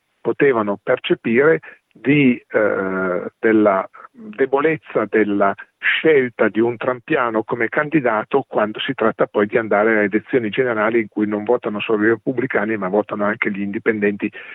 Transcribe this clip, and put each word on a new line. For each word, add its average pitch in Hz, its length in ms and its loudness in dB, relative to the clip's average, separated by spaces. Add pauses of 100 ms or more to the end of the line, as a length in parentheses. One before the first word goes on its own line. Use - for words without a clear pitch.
(200)
potevano 113 600 0
percepire, 135 760 2 (320)
di, 135 440 2 (120)
eh, 95 880 -2
della 104 500 4 (220)
debolezza 135 1000 -2
della 101 460 2 (240)
scelta 127 720 2
di 107 120 -2
un 120 160 0
trumpiano 120 680 -2
come 120 240 -4
candidato 135 760 0
quando 110 340 -2
si - 140 -6
tratta 110 320 0
poi 107 200 0
di 113 100 -4
andare 107 340 2
alle 107 140 2
elezioni 107 460 0
generali 117 500 0
in 104 80 -4
cui 107 180 -2
non 104 180 -4
votano 113 360 -2
solo 107 240 0
i 110 40 4
repubblicani 113 680 -2
ma 95 120 -4
votano 104 360 -2
anche 107 260 -2
gli 98 100 -6
indipendenti 104 680 -2 (240)